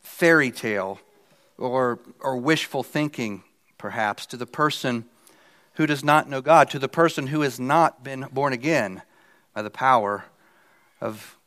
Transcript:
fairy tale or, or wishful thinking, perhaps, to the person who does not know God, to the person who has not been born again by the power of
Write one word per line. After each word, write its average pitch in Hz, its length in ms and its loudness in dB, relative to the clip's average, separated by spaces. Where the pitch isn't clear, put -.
fairy 160 500 2
tale 98 480 -6
or, 123 400 -2
or 131 180 -4
wishful 143 440 0
thinking, 120 640 -6
perhaps, 104 480 -4
to - 120 -14
the 120 100 -10
person 131 580 -2
who 156 120 0
does 147 180 -2
not 147 240 4
know 135 140 -6
God, 143 300 6
to 143 80 -8
the 131 100 -4
person 160 380 0
who 151 140 -2
has 135 180 -2
not 143 440 2
been 135 280 -10
born 135 220 -2
again 117 500 -2
by 107 80 -8
the 107 80 -8
power 104 560 0
of - 480 -12